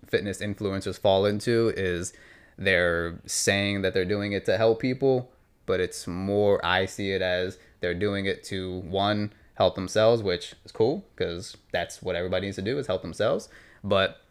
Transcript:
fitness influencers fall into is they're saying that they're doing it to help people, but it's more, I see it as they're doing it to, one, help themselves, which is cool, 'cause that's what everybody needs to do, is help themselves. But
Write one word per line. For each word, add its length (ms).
fitness 340
influencers 580
fall 280
into 500
is 360
they're 680
saying 560
that 120
they're 100
doing 280
it 140
to 100
help 240
people, 500
but 160
it's 260
more, 580
I 220
see 260
it 100
as 360
they're 140
doing 320
it 180
to, 360
one, 520
help 200
themselves, 480
which 320
is 80
cool, 320
'cause 420
that's 320
what 140
everybody 300
needs 100
to 60
do, 160
is 80
help 160
themselves. 460
But 340